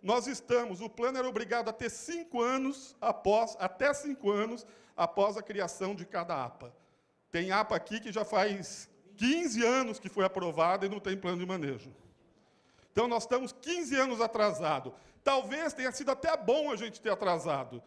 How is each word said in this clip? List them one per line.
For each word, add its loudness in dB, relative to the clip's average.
nós 2
estamos, -2
o -8
plano -2
era 0
obrigado -2
a -2
ter -6
cinco -6
anos -2
após, 2
até 2
cinco -2
anos -2
após 2
a -6
criação -4
de -10
cada -4
apa. -12
Tem -2
apa 2
aqui -4
que -8
já -2
faz 0
quinze 2
anos 2
que -12
foi 2
aprovada 2
e -6
não -6
tem -4
plano -2
de -4
manejo. -4
Então, 4
nós 2
estamos 0
quinze -2
anos 2
atrasado. 2
Talvez 2
tenha -2
sido -4
até 2
bom 2
a -2
gente -8
ter -2
atrasado, 0